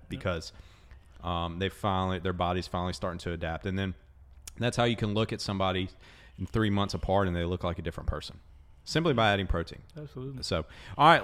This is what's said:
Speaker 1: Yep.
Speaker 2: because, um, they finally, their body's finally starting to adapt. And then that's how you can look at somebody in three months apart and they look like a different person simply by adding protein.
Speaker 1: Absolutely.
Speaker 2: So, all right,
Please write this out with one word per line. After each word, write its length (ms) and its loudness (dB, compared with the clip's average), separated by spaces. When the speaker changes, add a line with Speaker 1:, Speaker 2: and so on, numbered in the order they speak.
Speaker 1:
Yep. 80 -20
Speaker 2:
because, 420 -4
um, 360 -2
they 100 2
finally, 500 0
their 140 -2
body's 340 0
finally 260 -2
starting 260 -6
to 120 -6
adapt. 340 -6
And 140 -2
then 140 0
that's 180 0
how 80 4
you 140 2
can 160 0
look 180 0
at 80 -6
somebody 480 0
in 80 -6
three 240 2
months 240 0
apart 340 2
and 80 0
they 100 0
look 180 -2
like 160 -2
a 20 -8
different 260 -6
person 320 -6
simply 280 2
by 180 6
adding 140 4
protein. 340 -2
Speaker 1:
Absolutely. 440 -10
Speaker 2:
So, 240 0
all 100 8
right, 160 10